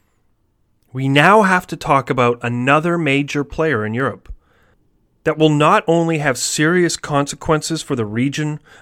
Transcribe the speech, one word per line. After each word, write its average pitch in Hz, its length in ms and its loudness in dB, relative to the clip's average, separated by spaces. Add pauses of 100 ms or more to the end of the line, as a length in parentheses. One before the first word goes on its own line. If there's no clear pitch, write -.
(920)
We 135 160 -4
now 180 360 6
have 185 240 0
to 160 100 -10
talk 135 320 0
about 123 320 0
another 139 560 0
major 143 480 -2
player 143 400 -2
in 107 80 -6
Europe 120 400 -6 (880)
that 151 140 -2
will 156 120 4
not 156 380 2
only 165 300 0
have 147 220 -2
serious 165 580 0
consequences 151 840 -4
for 143 140 -6
the 113 100 -2
region, 143 540 -4 (220)